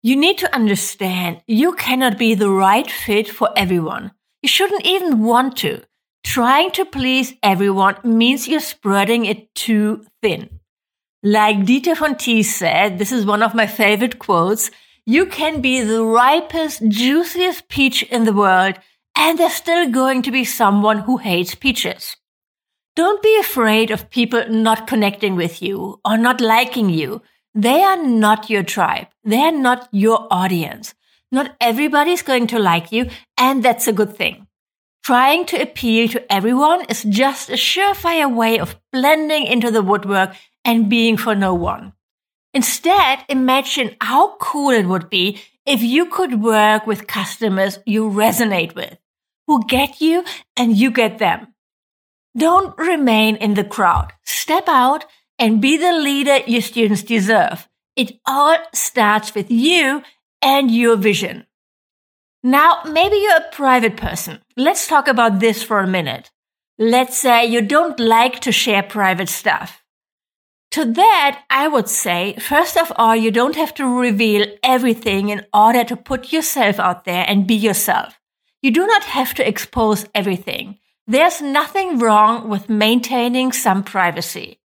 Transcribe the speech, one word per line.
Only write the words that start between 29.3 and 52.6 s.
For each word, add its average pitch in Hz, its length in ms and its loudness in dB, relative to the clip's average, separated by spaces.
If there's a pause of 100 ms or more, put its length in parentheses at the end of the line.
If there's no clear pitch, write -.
are 320 100 2
not 254 400 -2
your 220 380 2
audience. 185 640 -4 (380)
Not 262 280 -4
everybody's 294 640 0
going 254 260 0
to 233 120 -2
like 170 320 0
you, 240 180 -2 (260)
and 254 280 2
that's 240 240 2
a 220 60 0
good 202 220 0
thing. - 300 -6 (580)
Trying 277 440 2
to - 120 -4
appeal 226 500 0
to 240 220 -6
everyone 254 540 2
is - 160 -6
just 247 480 0
a - 40 -6
surefire 339 800 -2
way 226 280 0
of - 160 -8 (180)
blending 302 540 0
into 240 240 0
the 220 100 2
woodwork 196 540 0 (280)
and 226 240 2
being 226 300 2
for 226 160 -2
no 196 220 0
one. 175 380 -6 (600)
Instead, 269 760 0
imagine 262 720 0
how 277 360 2
cool 285 320 -2
it 220 160 2
would 180 240 -2
be 196 320 -2 (240)
if 269 160 0
you 262 240 2
could 262 380 -4
work 214 420 2
with 208 220 -6
customers 190 800 -4
you 220 200 0
resonate 202 680 0
with, - 240 -14 (480)
who 262 180 2
get 277 340 -2
you 330 240 0 (320)
and 233 220 2
you 247 140 4
get 226 260 0
them. - 380 -4 (840)
Don't 359 400 2